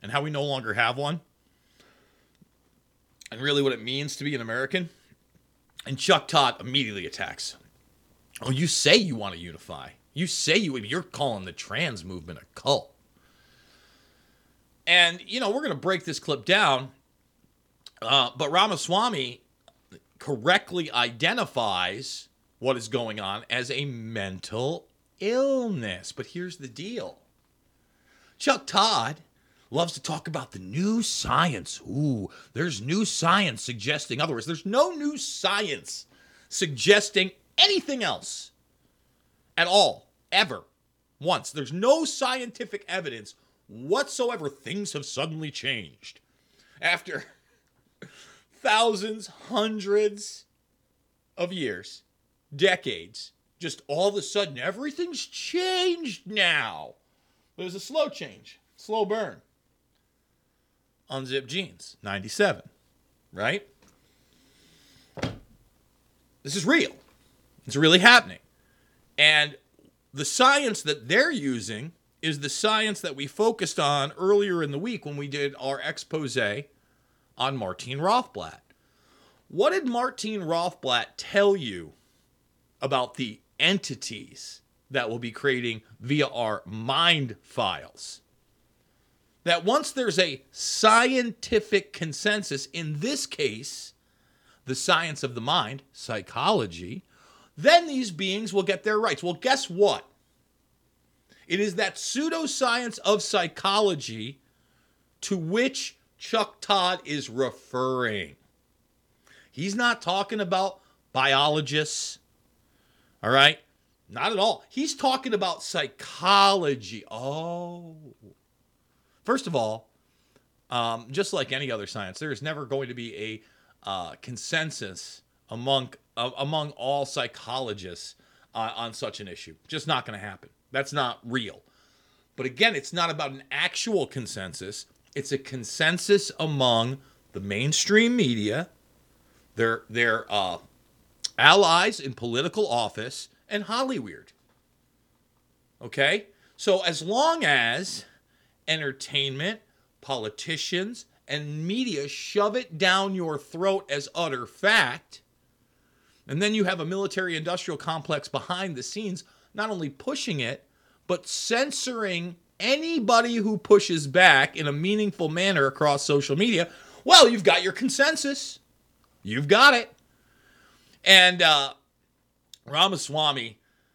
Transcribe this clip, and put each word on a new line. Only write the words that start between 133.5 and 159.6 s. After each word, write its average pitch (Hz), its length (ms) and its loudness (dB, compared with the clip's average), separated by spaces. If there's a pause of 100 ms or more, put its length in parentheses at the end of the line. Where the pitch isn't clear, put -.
actual 170 540 -2
consensus. 95 800 -10 (300)
It's 139 160 -6
a 135 60 -2
consensus 160 1040 0
among 131 580 2 (340)
the 98 80 -10
mainstream 147 760 2
media, 120 540 0 (840)
their, 113 340 0
their, 113 400 0
uh, 92 280 0 (800)
allies 175 640 6
in 135 140 -8
political 151 540 -2
office, 117 640 -4 (180)
and 208 180 -6
Hollyweird. 208 640 -4 (1500)
Okay? 143 460 0 (300)
So 190 240 2
as 165 200 -2
long 269 440 2
as 135 600 2 (640)
entertainment, 147 920 -4 (400)
politicians, 160 1040 -6 (220)
and 151 380 -6
media 196 420 -2
shove 208 480 0
it 247 220 -6
down 190 380 4
your 165 220 -2
throat 190 520 -2
as 143 240 -4
utter 135 320 -2
fact, 170 760 2 (1080)
and 147 140 -2
then 214 120 2
you 214 100 4
have 185 160 0
a 156 60 -4
military-industrial 180 920 -4
complex 156 500 -6
behind 180 480 -6
the 123 80 -10
scenes, 202 400 -8 (300)
not 214 160 -6